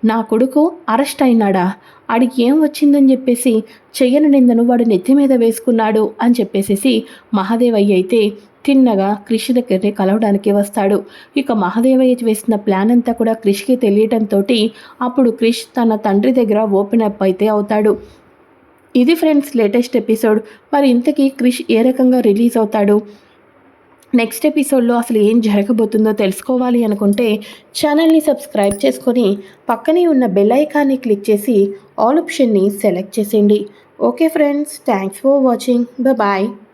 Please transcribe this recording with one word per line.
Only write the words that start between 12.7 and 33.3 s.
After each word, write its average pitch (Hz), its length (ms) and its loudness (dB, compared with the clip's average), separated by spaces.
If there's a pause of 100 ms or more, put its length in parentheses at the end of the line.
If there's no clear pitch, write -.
అంతా 240 220 0
కూడా 226 200 -2
క్రిష్కి 220 440 -2
తెలియటంతోటి 214 920 0 (320)
అప్పుడు 247 280 0
క్రిష్ 233 340 -2
తన 226 320 -2
తండ్రి 208 360 0
దగ్గర 220 280 0
ఓపెన్ 202 420 0
అప్ 208 200 -4
అయితే 190 240 0
అవుతాడు. 214 520 0 (1000)
ఇది 247 180 4
ఫ్రెండ్స్ 302 420 0
లేటెస్ట్ 233 400 0
ఎపిసోడ్. 220 440 0 (340)
మరి 285 140 2
ఇంతకీ 269 400 0
క్రిష్ 247 420 -2
ఏ 226 120 2
రకంగా 254 380 2
రిలీజ్ 226 380 2
అవుతాడు, 214 420 0 (1120)
నెక్స్ట్ 233 320 -2
ఎపిసోడ్లో 269 480 0
అసలు 233 240 -2
ఏం 214 220 2
జరగబోతుందో 214 720 0
తెలుసుకోవాలి 240 720 -2
అనుకుంటే 208 500 0 (320)
ఛానల్ని 311 540 2
సబ్స్క్రైబ్ 220 680 -2
చేసుకొని 240 520 0 (300)
పక్కనే 320 380 0
ఉన్న 262 200 2
బెల్ 202 260 2
ఐకాన్ని 285 440 0
క్లిక్ 214 340 -4
చేసి 208 420 0 (360)
all 294 100 2
ఆప్షన్ని 220 520 0
సెలెక్ట్ 202 500 -4
చేసేయండి. 208 460 0 (340)